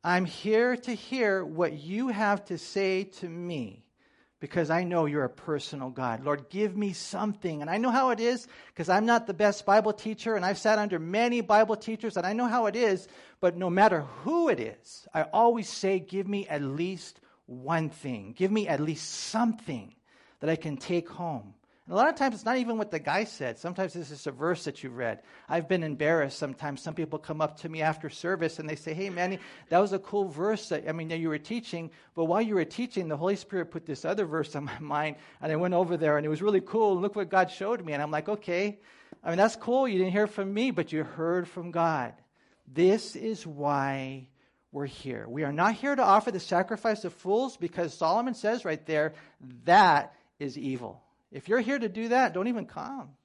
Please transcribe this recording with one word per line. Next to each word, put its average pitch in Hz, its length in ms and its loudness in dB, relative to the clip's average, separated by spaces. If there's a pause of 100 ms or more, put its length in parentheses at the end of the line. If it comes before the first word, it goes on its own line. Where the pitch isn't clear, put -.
I'm 180 220 2
here 226 520 2
to 247 160 -6
hear 214 500 0
what 160 300 0
you 185 360 -4
have 202 360 2
to 175 120 -6
say 190 480 -2
to 190 220 -14
me, 165 560 -8 (560)
because 151 300 -2
I 170 140 2
know 175 220 2
you're 147 200 0
a 120 40 -4
personal 147 600 -6
God. 127 340 -4
Lord, 143 260 -2
give 196 280 -2
me 202 160 -2
something." 185 680 -6
And 151 80 -8
I 180 80 0
know 233 120 2
how 254 220 4
it 220 80 0
is, 233 280 0 (280)
'cause 170 140 -4
I'm 202 160 6
not 233 220 4
the 196 60 -4
best 202 320 2
Bible 208 260 6
teacher, 220 440 -4
and 185 100 0
I've 190 140 0
sat 220 200 4
under 202 200 -2
many 226 420 2
Bible 220 340 6
teachers, 214 400 -6
and 175 100 0
I 196 80 -2
know 240 120 0
how 233 220 2
it 202 80 -2
is, 208 320 2 (320)
but 170 180 2
no 185 120 -2
matter 190 320 6 (220)
who 330 260 2
it 160 100 2
is, - 540 -12
I 160 100 0
always 233 440 4
say, 190 320 0
"Give 180 280 -4
me 202 200 -4
at 151 140 -4
least 165 580 -6 (280)
one 147 420 -2
thing. 117 440 -10
Give 190 180 0
me 214 160 2
at 143 120 0
least 156 300 -4
something 220 840 -4 (460)
that 147 100 -2
I 160 60 2
can 156 220 -6
take 170 320 -2
home." 135 460 -8 (300)
And - 80 -10
a - 20 -6
lot 254 140 6
of 330 60 -2
times, 269 200 0
it's - 80 -14
not 247 140 0
even 233 200 -2
what 214 140 -4
the 160 80 -2
guy 151 240 0
said. 127 340 -6
Sometimes 180 380 -4
it's 160 140 -10
just 147 180 -12
a 143 40 -4
verse 151 340 -2
that - 180 -8
you 131 60 -8
read. 117 320 -4 (260)
I've 165 220 -2
been 180 140 2
embarrassed 151 540 0
sometimes. 139 440 -6
Some 160 140 -10
people 156 220 -6
come 151 220 -8
up 156 200 -2
to 165 100 -12
me 160 120 -6
after 156 280 -2
service, 165 500 -4
and 156 80 -10
they 151 80 -6
say, 156 180 -10
"Hey, 190 160 -6
Manny, 185 300 -2 (300)
that 170 100 6
was 196 140 4
a 190 60 -2
cool 196 260 -2
verse 190 420 -2
that, 151 220 -4
I - 20 -4
mean, 160 160 -6
that 165 120 -4
you 165 100 0
were 151 80 -2
teaching, 170 540 -8 (220)
but 165 120 0
while 175 160 4
you 220 140 0
were 170 100 4
teaching, 190 420 -4
the 156 80 -2
Holy 185 220 0
Spirit 185 340 -6
put 165 140 -10
this 143 180 -8
other 196 220 0
verse 151 280 -4
on 147 120 -6
my 117 120 -10
<laughs> - 40 -14
mind, 147 340 -2 (240)
and 156 100 -4
I 156 60 2
went 180 200 0
over 175 200 4
there, 151 220 4
and 147 80 0
it 151 40 0
was 156 120 -2
really 202 180 4
cool, 208 320 2
and 180 100 2
look 202 140 -2
what 196 140 -2
God 185 200 4
showed 196 360 -4
me." 156 80 -4
And 143 80 -2
I'm 151 100 -2
like, 156 160 -2
"Okay, 202 520 -2 (440)
I 165 60 -2
mean, 170 80 0
that's 214 180 6
cool. 254 320 2
You 202 100 0
didn't 185 140 2
hear 208 160 2
from 196 260 -4
me, 233 180 2
but - 200 -2
you 156 140 -2
heard 170 420 -2
from 175 240 -10
God." 160 420 0 (540)
This 180 480 4
is 220 320 -6
why 135 800 -2 (460)
we're 143 140 -4
here. 120 420 -8
We 147 160 -4
are 143 80 -2
not 185 220 2
here 277 200 -2
to 254 80 2
offer 208 280 6
the 185 100 -6
sacrifice 190 640 0
of 170 80 -6
fools, 226 420 -2
because 170 380 -4
Solomon 220 400 0
says 220 320 -2
right 156 200 -4
there, 151 280 0 (500)
that 175 500 8 (240)
is 139 200 -8
evil. 123 440 -6 (280)
If 139 200 -14
you're 226 100 4
here 247 180 0
to 226 120 -2
do 220 180 -4
that, 240 260 4
don't 185 140 -2
even 226 180 -4
come. - 440 -12 (140)